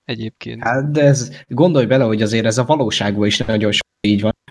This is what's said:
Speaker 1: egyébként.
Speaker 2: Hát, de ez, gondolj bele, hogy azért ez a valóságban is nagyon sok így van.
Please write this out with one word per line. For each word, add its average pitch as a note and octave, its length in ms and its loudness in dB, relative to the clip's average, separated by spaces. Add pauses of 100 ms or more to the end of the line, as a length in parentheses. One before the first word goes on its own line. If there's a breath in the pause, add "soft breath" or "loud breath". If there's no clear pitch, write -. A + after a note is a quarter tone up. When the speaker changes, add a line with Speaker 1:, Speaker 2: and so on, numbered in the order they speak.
Speaker 1:
egyébként. A2+ 580 -10
Speaker 2:
Hát, C3+ 280 -2
de D3+ 120 0
ez, C3 280 2 (160 loud breath)
gondolj C#3 380 2
bele, C3 180 2
hogy A2 180 0
azért A2 240 0
ez A2 120 0
a B2 80 2
valóságban G#2 600 0
is G#2 120 0
nagyon G#2+ 340 -2
sok - 160 -4 (140)
így G#2 200 2
van. A2 100 0 (200)